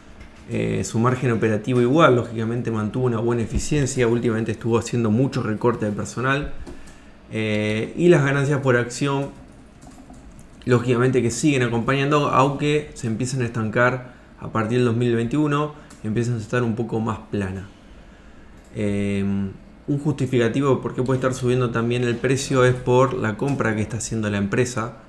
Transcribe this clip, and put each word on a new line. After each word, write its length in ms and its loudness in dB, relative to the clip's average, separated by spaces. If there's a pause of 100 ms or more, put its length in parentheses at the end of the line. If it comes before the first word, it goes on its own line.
(480)
eh, 360 -2
su 160 -2
margen 320 2
operativo 480 0
igual, 340 6
lógicamente 560 -2
mantuvo 360 -2
una 120 0
buena 240 0
eficiencia, 640 0
últimamente 460 0
estuvo 260 0
haciendo 320 0
mucho 320 2
recorte 440 0
de 40 0
personal, 600 -4 (800)
eh, 640 -2
y 100 2
las 180 6
ganancias 360 0
por 160 4
acción, 540 -2 (1300)
lógicamente 580 2
que 100 0
siguen 320 2
acompañando, 640 0
aunque 680 0
se 140 -6
empiezan 340 -2
a 40 -2
estancar 680 -2 (240)
a 140 -12
partir 260 0
del 80 4
dos 100 0
mil 160 2
veintiuno, 640 0 (300)
empiezan 320 -2
a 20 -4
estar 240 -2
un 140 -2
poco 240 -4
más 180 -4 (140)
plana. 340 -4 (1120)
Eh, 480 -2 (640)
un 100 0
justificativo 760 2
de 80 -2
por 120 -6
qué 80 -2
puede 140 0
estar 160 0
subiendo 380 0
también 340 0
el 100 0
precio 520 0
es 80 4
por 400 4
la 240 -2
compra 360 0
que 60 -2
está 160 -4
haciendo 320 -4
la 80 0
empresa 600 -2 (100)